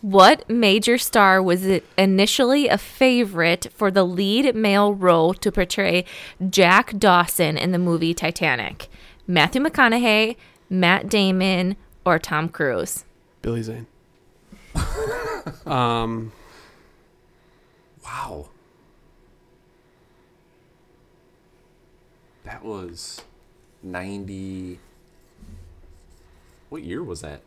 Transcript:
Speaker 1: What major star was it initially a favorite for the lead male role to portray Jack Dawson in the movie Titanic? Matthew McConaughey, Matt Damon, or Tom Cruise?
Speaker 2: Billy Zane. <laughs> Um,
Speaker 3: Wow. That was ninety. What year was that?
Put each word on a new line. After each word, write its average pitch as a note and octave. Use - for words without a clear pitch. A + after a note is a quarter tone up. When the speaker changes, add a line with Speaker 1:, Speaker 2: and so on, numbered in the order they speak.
Speaker 1:
What G3
major A3+
star F#3+
was F#3
it F#3+
initially G#3+
a G3+
favorite G3
for G3+
the F#3+
lead G3+
male G#3
role F3+
to -
portray F3+
Jack F#3+
Dawson F3
in F3+
the F3+
movie E3+
Titanic? D3
Matthew E3+
McConaughey, A#3+
Matt F#3
Damon, F#3+
or F3
Tom D#3+
Cruise? B2+
Speaker 2:
Billy A#2
Zane. A2+
<laughs> A4
Um, A#2
Speaker 3:
Wow. -
That -
was F#2
ninety. F#2+
What -
year F#2+
was F2+
that? D2